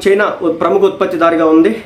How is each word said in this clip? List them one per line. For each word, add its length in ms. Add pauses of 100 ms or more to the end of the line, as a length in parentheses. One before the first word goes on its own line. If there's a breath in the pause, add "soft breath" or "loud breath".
చైనా 240 (120)
ఉ-, 80
ప్రముఖ 300
ఉత్పత్తిదారుగా 640
ఉంది. 300 (100)